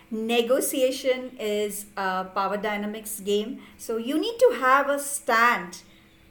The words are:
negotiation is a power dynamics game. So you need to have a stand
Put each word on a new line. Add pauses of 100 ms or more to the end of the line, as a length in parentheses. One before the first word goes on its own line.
(120)
negotiation
is (100)
a
power
dynamics
game. (160)
So
you
need
to
have
a
stand (480)